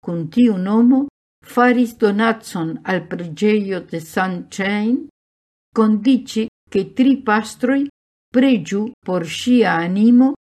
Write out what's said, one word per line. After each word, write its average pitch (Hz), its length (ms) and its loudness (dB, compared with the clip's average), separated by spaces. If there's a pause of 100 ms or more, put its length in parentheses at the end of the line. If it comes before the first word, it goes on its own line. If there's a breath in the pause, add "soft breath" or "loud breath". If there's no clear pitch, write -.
kun 170 240 -6
tiu 233 300 2
nomo 240 480 2 (400)
faris 240 520 0
donacon 208 840 -2
al 180 240 -4
preĝejo 190 800 -4
de 165 140 -10
Saint-Chain, 196 960 -4 (800)
kondiĉe 220 720 0 (220)
ke 196 140 -2 (100)
tri 262 220 4
pastroj 247 680 -2 (520)
preĝu 220 480 2 (220)
por 180 200 -4
ŝia 208 520 0
animo 220 560 4 (180)